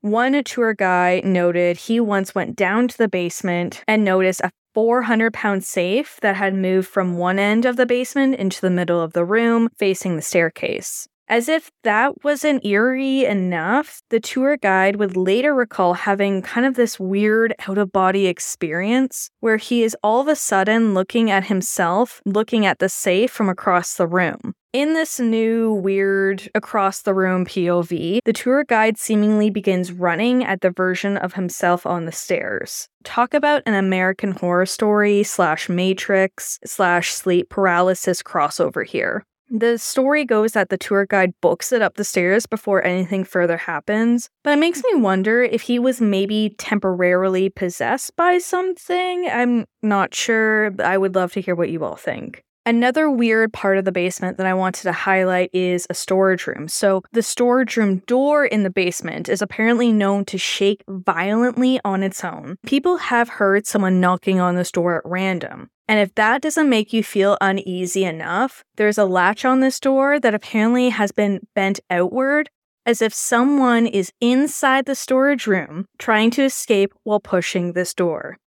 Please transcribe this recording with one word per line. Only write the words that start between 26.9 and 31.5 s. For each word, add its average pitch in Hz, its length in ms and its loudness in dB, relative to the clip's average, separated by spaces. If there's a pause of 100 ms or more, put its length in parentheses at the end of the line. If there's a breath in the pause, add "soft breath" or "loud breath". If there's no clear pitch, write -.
P 175 240 -2
O 175 140 2
V, 170 420 -2
the 226 80 2
tour 262 300 0
guide 220 340 2
seemingly 214 540 2
begins 185 400 -2
running 180 520 0
at 190 180 -4
the 185 100 2
version 185 440 -2
of 185 180 -6
himself 175 520 -2